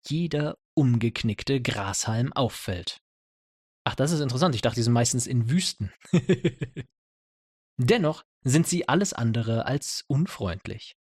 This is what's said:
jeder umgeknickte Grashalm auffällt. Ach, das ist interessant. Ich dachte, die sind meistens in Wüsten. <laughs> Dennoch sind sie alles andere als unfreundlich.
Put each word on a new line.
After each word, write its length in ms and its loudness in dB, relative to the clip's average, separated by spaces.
jeder 520 -4
umgeknickte 840 2
Grashalm 720 -2
auffällt. 680 -4
Ach, 100 -2
das 160 0
ist 80 0
interessant. 340 0
Ich 80 -2
dachte, 140 0
die 80 0
sind 100 4
meistens 340 2
in 220 0
Wüsten. 440 -2
<laughs> 760 0
Dennoch 460 2
sind 240 4
sie 200 -2
alles 260 2
andere 520 0
als 420 -4
unfreundlich. 960 -4